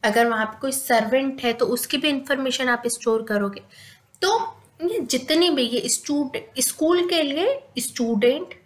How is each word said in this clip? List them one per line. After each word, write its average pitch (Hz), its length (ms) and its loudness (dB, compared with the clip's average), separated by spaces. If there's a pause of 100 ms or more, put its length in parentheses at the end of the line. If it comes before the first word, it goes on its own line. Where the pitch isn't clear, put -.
अगर 233 260 4
वहाँ 220 160 0
पे - 140 -12
कोई 269 120 -2
servant 262 680 0
है 233 120 0
तो 233 120 2
उसकी 247 320 -2
भी 302 120 0
information 262 600 -2
आप 240 180 0
store 226 360 0
करोगे। 202 380 -2 (600)
तो 453 360 0 (260)
ये 415 160 -2
जितनी 302 500 2
भी 269 140 2
ये 233 260 -2
स्टूड-, 269 720 -4
school 349 480 2
के 339 140 2
लिए 359 400 -2 (160)
student 240 760 0 (120)